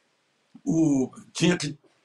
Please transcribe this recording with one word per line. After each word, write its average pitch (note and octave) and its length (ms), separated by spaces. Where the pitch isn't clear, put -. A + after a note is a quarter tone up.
o, C#3+ 460
tinha F3 240
que, D3 200